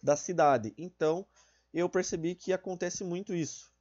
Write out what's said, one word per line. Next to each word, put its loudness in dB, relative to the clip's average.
da 2
cidade. 2
Então -2
eu 2
percebi -2
que -4
acontece -4
muito -6
isso -6